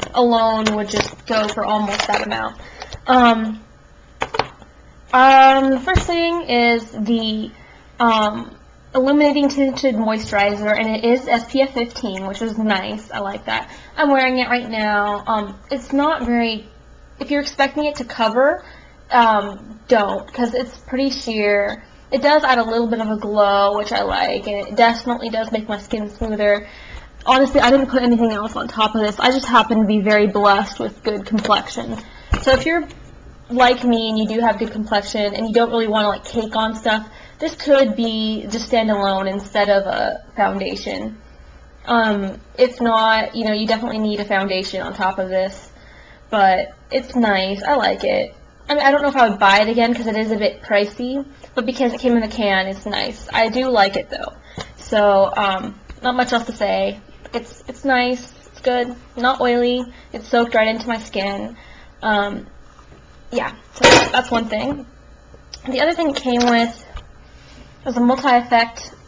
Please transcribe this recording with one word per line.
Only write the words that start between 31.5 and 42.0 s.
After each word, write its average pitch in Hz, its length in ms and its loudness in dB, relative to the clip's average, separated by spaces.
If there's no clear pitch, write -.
So 262 100 2
if 254 140 2
you're 330 240 -2
like 247 360 4
me 226 240 2
and 220 100 -2
you 214 80 -2
do 220 140 -2
have 214 180 0
good 226 140 -4
complexion 208 600 -2
and 226 140 -6
you 214 60 -6
don't 233 160 4
really 226 180 0
wanna, 208 220 0
like, 190 160 -6
cake 220 320 -6
on 220 180 -2
stuff, 220 320 -2
this - 160 -4
could 269 400 4
be 220 520 -4
just 220 180 -6
stand 226 260 2
alone 196 340 0
instead 202 440 -2
of 196 160 4
a - 360 -4
foundation. 196 840 -4
Um, 214 560 -2